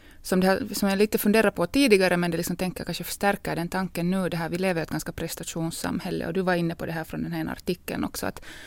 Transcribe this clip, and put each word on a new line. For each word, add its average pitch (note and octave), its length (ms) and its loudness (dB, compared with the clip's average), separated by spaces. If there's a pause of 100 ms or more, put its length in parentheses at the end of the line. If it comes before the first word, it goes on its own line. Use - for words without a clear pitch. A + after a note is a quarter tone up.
(220)
som F#3 180 2
det F#3 60 4
här, G3 280 2
som G3+ 140 0
jag G3 100 2
lite G#3 200 4
funderat G#3+ 360 4
på E3+ 120 0
tidigare, F#3+ 500 6
men F3 140 2
det E3+ 60 0
liksom F3 200 -2
tänker F3+ 240 -2
jag F3 60 -8
kanske F3 180 -6
förstärker G3 520 0
den E3+ 120 -2
tanken F3 420 -2
nu. F#3 180 0
Det E3+ 80 -4
här, E3 120 -2
vi E3+ 100 -4
lever F#3 220 0
i - 20 0
ett - 80 -6
ganska D3+ 220 -4
prestationssamhälle, E3 1120 -4
och E3 60 -4
du F#3 80 -2
var F#3 140 2
inne E3+ 200 0
på - 120 -8
det E3+ 60 -4
här E3 120 -6
från D#3+ 180 -6
den E3 100 -4
här D#3+ 200 -4
artikeln - 520 -6
också, - 220 -6
att, - 160 -8 (240)